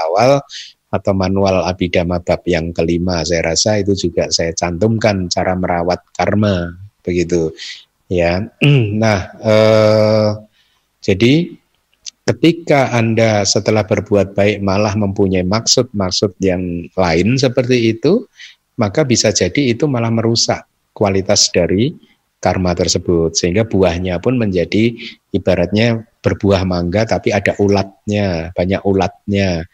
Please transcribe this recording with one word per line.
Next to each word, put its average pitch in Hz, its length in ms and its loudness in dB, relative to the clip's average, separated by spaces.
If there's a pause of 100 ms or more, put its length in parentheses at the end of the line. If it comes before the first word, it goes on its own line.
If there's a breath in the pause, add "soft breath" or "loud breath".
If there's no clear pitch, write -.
(100)
Awal, 127 320 2 (500 loud breath)
atau 101 240 -2
Manual 95 480 0
Abhidhamma 90 560 -2
bab - 240 -4
yang 85 320 -2
kelima. 85 480 -2
Saya 82 320 -2
rasa 107 240 0
itu 98 160 0
juga 85 320 -2
saya 82 240 -2
cantumkan 95 800 -2
cara 92 240 -2
merawat 87 560 -2
karma, 90 640 0 (240)
begitu. 87 540 -2 (560 loud breath)
Ya. 87 320 0 (200)
<clears throat> 131 340 4
Nah, 110 220 2 (240)
eh, 107 880 4 (720)
jadi 107 300 4 (960)
ketika 156 640 0
Anda 113 560 0
setelah 107 400 0
berbuat 98 480 0
baik 101 240 0
malah 101 400 0
mempunyai 98 480 0
maksud-maksud 104 960 -2
yang 90 560 -2
lain 92 400 2
seperti 120 560 0
itu, 175 320 0 (480 loud breath)
maka 113 320 0
bisa 117 240 2
jadi 117 420 0
itu 120 140 -2
malah 117 240 -2
merusak 113 560 0 (240)
kualitas 98 640 0
dari 98 400 0 (480 loud breath)
karma 90 320 0
tersebut, 87 580 0
sehingga 92 320 0
buahnya 90 560 0
pun 127 160 0
menjadi 101 560 0 (400 loud breath)
ibaratnya 104 720 0 (160)
berbuah 95 460 0
mangga 90 400 -2
tapi 90 240 -2
ada 98 320 0
ulatnya, 98 880 -2
banyak 92 300 -2
ulatnya, 95 800 0 (120)